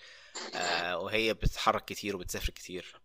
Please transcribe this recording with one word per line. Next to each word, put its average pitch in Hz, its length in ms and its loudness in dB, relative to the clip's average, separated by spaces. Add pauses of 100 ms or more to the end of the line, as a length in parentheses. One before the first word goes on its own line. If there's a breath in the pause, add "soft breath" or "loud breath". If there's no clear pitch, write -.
(560 loud breath)
آه، 87 420 0
وهي 107 360 2
بتتحرك - 520 4
كتير 101 300 -2
وبتسافر 90 380 -2
كتير؟ - 520 -10